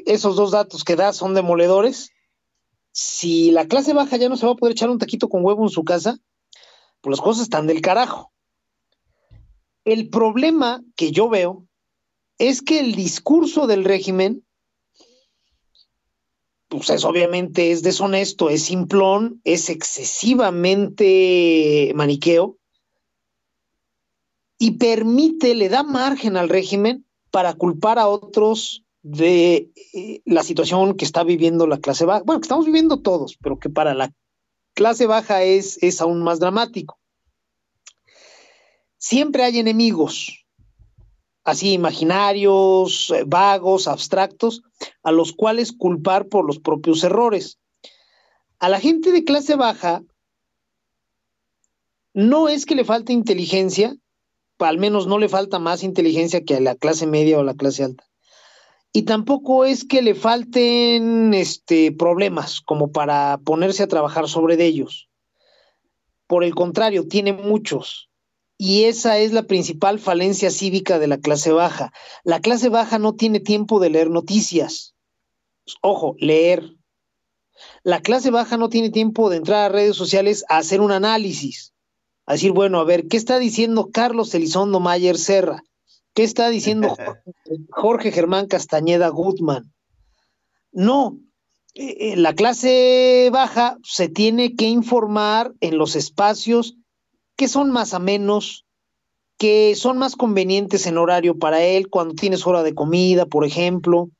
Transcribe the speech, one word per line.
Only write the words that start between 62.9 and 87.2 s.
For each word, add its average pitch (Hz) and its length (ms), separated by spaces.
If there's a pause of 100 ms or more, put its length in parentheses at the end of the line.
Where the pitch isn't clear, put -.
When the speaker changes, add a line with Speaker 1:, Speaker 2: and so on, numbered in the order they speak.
Speaker 1:
para 143 520
ponerse 185 380
a 196 60
trabajar 156 400
sobre 165 300
de 170 80
ellos. 147 440 (1160)
Por 175 160
el 170 100
contrario, 180 540
tiene 202 260
muchos. 202 760 (540)
Y 196 200
esa 226 340
es 214 140
la 220 160
principal 196 500
falencia 185 540
cívica 190 480
de 151 80
la 143 100
clase 147 340
baja. 160 400 (320)
La 165 180
clase 240 280
baja 226 300
no 214 160
tiene 214 240
tiempo 208 400
de 175 100
leer 160 220
noticias. 170 800 (880)
Ojo, 165 380
leer. 160 560 (1080)
La 175 180
clase 240 280
baja 233 280
no 226 120
tiene 226 220
tiempo 220 400
de 170 60
entrar 202 260
a 196 100
redes 208 220
sociales 196 520
a 160 100
hacer 190 220
un 208 120
análisis. 196 840 (540)
A 139 60
decir, 175 180
bueno, 185 280
a 160 40
ver, 165 240
¿qué 226 100
está 240 220
diciendo 226 520
Carlos 233 440
Elizondo 185 440
Mayer 180 380
Serra? 185 460 (500)
¿Qué 220 100
está 233 260
diciendo 214 460
Speaker 2:
<laughs> - 760